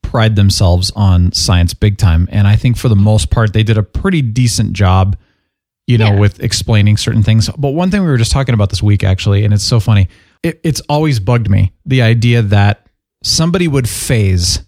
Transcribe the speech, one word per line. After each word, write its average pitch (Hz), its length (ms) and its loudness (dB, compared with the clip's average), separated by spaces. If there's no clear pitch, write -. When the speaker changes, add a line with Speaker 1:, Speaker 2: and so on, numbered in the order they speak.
Speaker 1:
pride 110 340 0
themselves 92 580 2
on 90 380 2
science 87 400 0
big 104 240 -2
time. 85 340 0
And 101 160 0
I 101 100 4
think 120 200 0
for - 140 -2
the 104 60 2
most 107 340 2
part, 107 240 0
they 110 80 2
did 107 160 0
a 104 40 0
pretty 175 380 -2
decent 113 540 -2
job, 95 420 2
you 120 100 2
know, 110 120 2
Speaker 2:
Yeah. 101 100 2
Speaker 1:
with 104 240 0
explaining 107 560 0
certain - 240 -2
things. 110 340 2
But 139 140 -2
one 175 200 -2
thing 196 120 0
we 175 60 0
were 135 100 0
just 113 140 0
talking 135 220 0
about 104 160 0
this - 120 -6
week, 101 220 0
actually, 98 420 0
and 104 80 2
it's 98 100 -2
so 117 160 0
funny, 101 280 2
it, 160 220 -6
it's 156 180 -4
always 147 360 -2
bugged 107 300 -2
me, 98 240 0
the 131 160 0
idea 117 400 2
that 101 440 0
somebody 170 460 -2
would 135 200 -2
phase 92 800 -2